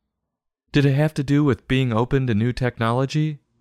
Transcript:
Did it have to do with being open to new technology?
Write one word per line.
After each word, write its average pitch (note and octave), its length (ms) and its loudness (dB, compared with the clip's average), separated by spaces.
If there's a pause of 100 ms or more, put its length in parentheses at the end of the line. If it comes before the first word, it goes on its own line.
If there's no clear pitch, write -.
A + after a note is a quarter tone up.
(720)
Did C#3+ 140 2
it C#3 100 2
have D3+ 200 0
to C#3+ 100 -4
do C#3+ 180 2
with C#3 240 0
being C3 260 0
open B2+ 340 0
to A#2+ 80 0
new A#2 180 0
technology? B2+ 880 -2 (220)